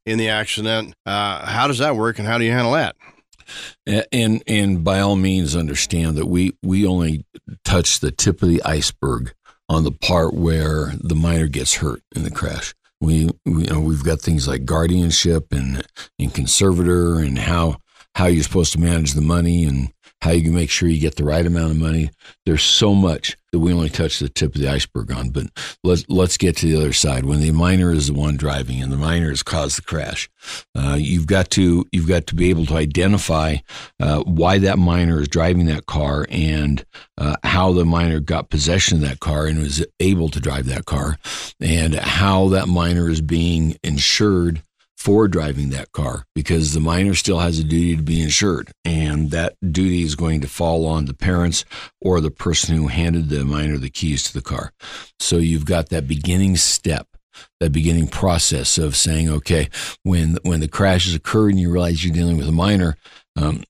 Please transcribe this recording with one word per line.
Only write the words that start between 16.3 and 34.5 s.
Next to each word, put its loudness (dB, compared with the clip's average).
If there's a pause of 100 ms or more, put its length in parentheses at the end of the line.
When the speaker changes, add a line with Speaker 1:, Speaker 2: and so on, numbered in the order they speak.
Speaker 2:
conservator 2
and 0
how, 0 (380)
how 2
you're 4
supposed 0
to -2
manage 2
the 0
money 2
and -2 (300)
how 2
you 4
can 2
make 0
sure 0
you 2
get -2
the -2
right 2
amount 0
of 0
money. 0 (380)
There's 2
so 4
much 0 (160)
that 0
we 2
only 0
touch -2
the -4
tip -2
of -2
the -2
iceberg -4
on, -4
but -6 (360)
let's, 2
let's 2
get 2
to -2
the 2
other 0
side. 0
When 2
the 2
minor 4
is 0
the -2
one 0
driving -4
and -4
the -2
minor 0
has -4
caused -4
the -8
crash, -8 (440)
uh, 0
you've 0
got 2
to, 4
you've 0
got 2
to -6
be 2
able 2
to 0
identify, 0 (440)
uh, 0
why 2